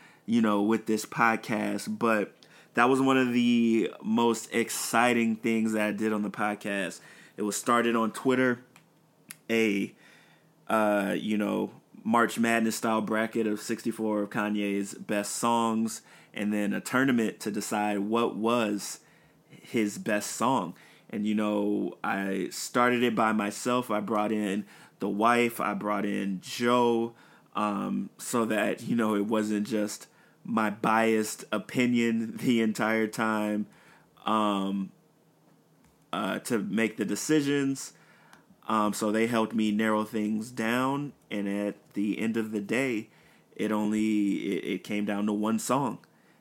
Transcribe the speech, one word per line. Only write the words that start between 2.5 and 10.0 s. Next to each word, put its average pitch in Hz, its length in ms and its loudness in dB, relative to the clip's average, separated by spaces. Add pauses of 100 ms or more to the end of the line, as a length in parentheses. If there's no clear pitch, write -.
that 139 140 6
was 135 120 4
one 135 160 6
of 127 160 2
the 117 580 4 (120)
most 113 500 2
exciting 117 840 2
things 110 380 0
that 107 140 0
I 107 40 -2
did 107 220 0
on 104 80 -2
the 101 80 -2
podcast. 101 720 -4 (360)
It - 40 -4
was 104 160 -2
started 117 380 2
on 113 160 0
Twitter, 127 520 0 (840)
a, 110 440 2 (760)